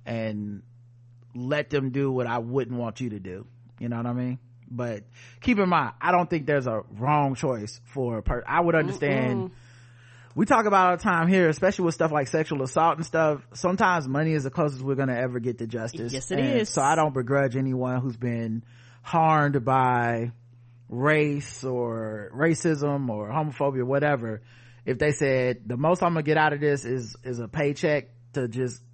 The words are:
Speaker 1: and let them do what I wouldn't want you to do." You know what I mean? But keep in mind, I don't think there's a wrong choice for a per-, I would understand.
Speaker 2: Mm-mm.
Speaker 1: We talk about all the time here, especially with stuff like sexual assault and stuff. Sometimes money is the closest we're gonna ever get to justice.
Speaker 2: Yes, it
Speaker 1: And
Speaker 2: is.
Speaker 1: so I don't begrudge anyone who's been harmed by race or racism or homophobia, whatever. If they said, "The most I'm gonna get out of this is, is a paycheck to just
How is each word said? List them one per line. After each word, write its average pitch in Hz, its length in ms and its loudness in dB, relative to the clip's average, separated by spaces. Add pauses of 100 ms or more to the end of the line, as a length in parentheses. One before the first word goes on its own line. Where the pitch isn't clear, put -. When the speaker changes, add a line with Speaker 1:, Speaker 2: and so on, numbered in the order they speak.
Speaker 1:
and 107 580 -6 (720)
let 139 360 -4
them 135 200 0
do 139 220 0
what 123 140 0
I 117 120 -2
wouldn't 120 400 -2
want 117 220 -6
you 123 100 -4
to 104 100 -8
do." 92 260 -12 (320)
You 117 100 -8
know 120 80 -4
what 117 100 -4
I 120 60 -2
mean? 123 260 -4 (320)
But 117 340 -6 (360)
keep 233 180 2
in 190 120 4
mind, 147 220 2 (100)
I 175 100 4
don't 175 160 4
think 160 180 -2
there's 143 200 2
a 110 160 -2 (160)
wrong 139 360 2
choice 117 520 -4
for 120 320 -4
a 101 40 -6
per-, 123 240 -2
I 156 140 2
would 170 140 2
understand. 139 720 0
Speaker 2:
Mm-mm. 180 80 -10 (800)
Speaker 1:
We 175 100 2
talk 226 220 4
about 190 240 6
all 180 80 2
the - 40 -10
time 170 260 2
here, 185 200 6
especially 180 380 2
with 160 80 2
stuff 160 180 0
like 143 160 0
sexual 156 340 0
assault 139 360 2
and 160 80 -6
stuff. 156 340 2 (140)
Sometimes 185 520 2
money 156 280 0
is 143 100 0
the 135 60 -4
closest 143 320 -2
we're 135 140 -2
gonna 131 200 0
ever 123 240 -2
get 117 180 -4
to 113 80 -6
justice. 117 460 -6
Speaker 2:
Yes, 131 180 -10
it 190 80 0
Speaker 1:
And 254 220 2
Speaker 2:
is. 214 80 -2
Speaker 1:
so 147 140 -2
I 143 120 4
don't 151 200 2
begrudge 131 420 0
anyone 127 460 -2
who's 120 160 -6
been 117 440 -4 (400)
harmed 147 600 2
by 120 680 2 (580)
race 143 720 0
or 113 720 -4
racism 147 720 0
or 104 220 -6
homophobia, 139 540 -2
whatever. 131 580 0 (420)
If 123 140 -2
they 151 140 2
said, 131 540 0
"The 120 120 -4
most 170 240 2
I'm 175 100 2
gonna 160 100 0
get 151 140 2
out 156 160 4
of 143 80 -4
this 143 240 0
is, 117 400 -4
is 123 160 -6
a 110 80 -8
paycheck 147 600 0 (260)
to 127 140 -2
just 123 340 -4 (100)